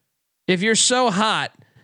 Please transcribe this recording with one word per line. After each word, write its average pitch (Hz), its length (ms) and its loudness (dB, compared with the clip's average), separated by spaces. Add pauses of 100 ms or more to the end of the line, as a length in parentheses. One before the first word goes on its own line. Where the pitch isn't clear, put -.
(460)
If 180 160 0
you're 220 120 0
so 247 360 0
hot, 185 420 -2 (320)